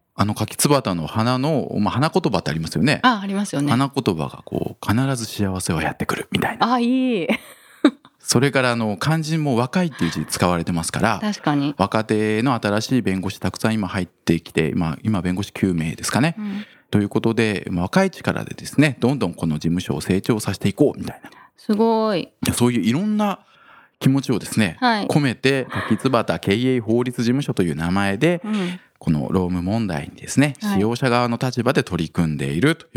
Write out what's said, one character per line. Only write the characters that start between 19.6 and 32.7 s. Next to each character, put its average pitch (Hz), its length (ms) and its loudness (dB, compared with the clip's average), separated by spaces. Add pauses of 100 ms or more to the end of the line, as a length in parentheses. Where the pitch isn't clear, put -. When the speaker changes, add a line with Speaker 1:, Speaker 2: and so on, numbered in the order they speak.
Speaker 1:
務 85 100 2
所 73 160 -4
を 78 60 -4
成 92 180 0
長 107 220 0
さ 98 120 -4
せ - 60 -8
て - 80 0
い 101 60 0
こ 139 200 4
う - 60 -12
み 110 60 -8
た - 80 -8
い - 100 -20
な。 - 60 -20 (260)
Speaker 2:
す - 180 -4
ご 220 440 2
い。 - 160 -6 (180)
Speaker 1:
そ - 140 2
う 123 80 2
い 117 60 0
う - 20 2
い 101 100 2
ろ 139 80 0
ん 214 160 0
な 208 240 0 (580)
気 - 120 2
持 135 120 4
ち 131 100 -2
を 104 80 2
で - 80 -6
す - 120 -2
ね、 95 220 2
Speaker 2:
は 226 220 0
い。 - 40 -4
Speaker 1:
込 156 140 4
め 131 120 2
て、 131 360 2
柿 - 280 -2
椿 107 420 2
経 123 360 2
営 123 60 2
法 113 220 2
律 127 180 -4
事 117 40 0
務 123 160 2
所 - 120 -4
と 104 100 2
い 85 80 2
う 71 40 -4
名 82 160 0
前 98 260 2
で、 170 260 2
Speaker 2:
う 208 60 -8
ん。 180 300 -4 (200)
Speaker 1:
こ - 120 -2
の 73 200 0
労 92 120 2
務 90 180 -2
問 104 260 0
題 76 260 -6
に - 60 -20
で - 80 -16
す - 100 -2
ね、 139 220 4
Speaker 2:
は 208 120 -4
い。 - 20 0
Speaker 1:
使 139 80 2
用 113 160 0
者 135 120 0
側 120 200 2
の 117 120 -2
立 123 220 -2
場 123 80 4
で 143 120 0
取 85 220 -2
り 78 40 -8
組 82 240 0
ん 73 40 -4
で 69 100 -4
い 71 120 -2
る 147 160 2